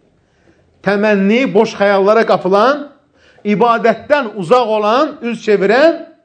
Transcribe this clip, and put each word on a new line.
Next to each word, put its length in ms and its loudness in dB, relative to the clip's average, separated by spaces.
təmənni, 600 0
boş 220 2
xəyallara 500 2
qapılan, 600 0
ibadətdən 920 0
uzaq 380 -2
olan, 440 -2
üz 220 -8
çevirən, 560 0